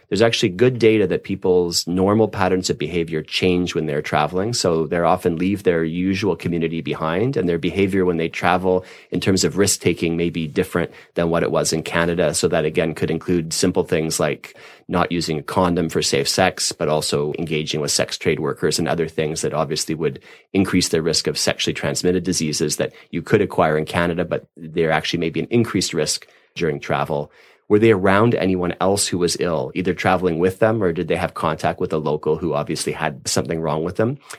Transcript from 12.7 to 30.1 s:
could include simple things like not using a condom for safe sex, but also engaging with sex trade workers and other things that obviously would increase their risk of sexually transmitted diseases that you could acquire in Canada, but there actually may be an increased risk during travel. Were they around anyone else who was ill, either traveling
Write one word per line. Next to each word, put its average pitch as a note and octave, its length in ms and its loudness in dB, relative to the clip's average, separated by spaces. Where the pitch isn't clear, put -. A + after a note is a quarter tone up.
could - 160 -4
include E2 440 -2
simple F#2 320 0
things D#2+ 340 -2
like - 380 -4
not F2 200 0
using E2 300 -2
a - 20 -8
condom F2+ 460 0
for D#2+ 140 -2
safe - 260 0
sex, - 460 0
but D#2 160 -2
also D2+ 500 0
engaging D#2 400 -4
with C#2+ 120 -2
sex - 260 -2
trade D#2+ 240 -2
workers D2+ 360 -2
and D#2+ 120 0
other E2 180 0
things D#2 320 -4
that C#2+ 140 -2
obviously D#2 420 -2
would D2 260 -4
increase F#2 380 2
their E2 120 2
risk D#2+ 260 0
of D2 100 -2
sexually - 360 -2
transmitted F2 520 0
diseases D#2 500 -2
that - 160 -4
you E2+ 120 -6
could G2+ 200 2
acquire D#2 360 2
in D#2 80 -2
Canada, F2 400 -2
but D#2 220 -4
there D#2+ 340 -2
actually D#2 280 -2
may E2 100 -2
be D#2 100 -4
an D#2 100 -4
increased A2 440 0
risk D2+ 340 -2
during D2 260 -2
travel. D2 500 -2
Were G#2 100 6
they A2+ 120 6
around G2 440 4
anyone F2+ 460 0
else G2 260 2
who F#2 100 -2
was F2 220 0
ill, D2+ 340 -2
either F2+ 200 -2
traveling F2+ 440 0